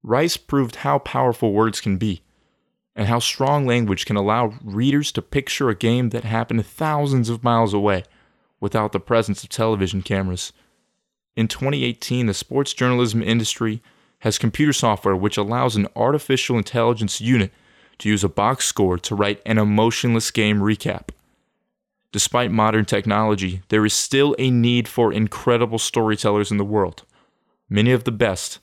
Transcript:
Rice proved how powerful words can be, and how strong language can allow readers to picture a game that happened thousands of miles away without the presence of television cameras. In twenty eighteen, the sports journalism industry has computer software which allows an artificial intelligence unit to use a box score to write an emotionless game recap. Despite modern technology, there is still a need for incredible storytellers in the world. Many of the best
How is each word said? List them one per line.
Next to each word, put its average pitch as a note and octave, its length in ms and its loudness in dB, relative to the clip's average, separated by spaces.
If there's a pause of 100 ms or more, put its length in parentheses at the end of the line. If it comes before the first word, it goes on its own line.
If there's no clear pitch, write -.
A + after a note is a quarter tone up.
Rice C#3 340 0
proved C3+ 400 -2
how C#3 220 0
powerful B2 540 0
words A2 280 0
can G2 160 -2
be, G2 240 -4 (760)
and G#2+ 120 -2
how A#2 120 2
strong C#3 460 0
language A#2 400 0
can G#2 100 -2
allow G#2+ 380 0 (100)
readers C3 500 0
to - 80 -4
picture - 480 -2
a G#2+ 60 0
game A#2 340 0
that A#2 140 -6
happened A2+ 420 -2
thousands C#3+ 640 -2
of A#2 140 -6
miles A#2 300 2
away G2+ 300 2 (560)
without G#2+ 320 -2
the G2 80 -2
presence A2 440 0
of - 60 -20
television G2 520 0
cameras. F#2+ 520 -4 (840)
In A2+ 120 0
twenty C3+ 360 -4
eighteen, B2 440 -4
the G2+ 60 0
sports C#3 400 -4
journalism B2 500 0
industry A2+ 580 -2 (380)
has A2 180 -2
computer D3 360 0
software G2+ 420 0
which F#2+ 220 -2
allows A2+ 380 -2
an G2+ 200 2
artificial B2+ 640 0
intelligence A2+ 640 0
unit A2+ 320 2 (460)
to - 120 -4
use G#2 140 2
a G2 60 0
box A2 360 0
score F#2 320 0
to - 180 -6
write G2+ 300 0
an A2 120 2
emotionless A2 720 2
game G#2+ 280 2
recap. G2+ 500 -2 (1000)
Despite A#2+ 400 -2
modern A2 340 4
technology, G2+ 840 0
there G#2+ 180 4
is G#2+ 80 2
still C#3 460 2
a C3 100 2
need A#2+ 380 2
for A#2 240 2
incredible A2+ 680 0
storytellers G#2 680 0
in G#2 80 0
the G2+ 60 0
world. G2+ 400 -2 (680)
Many G#2+ 220 2
of B2 140 2
the B2 60 -2
best G#2 520 -2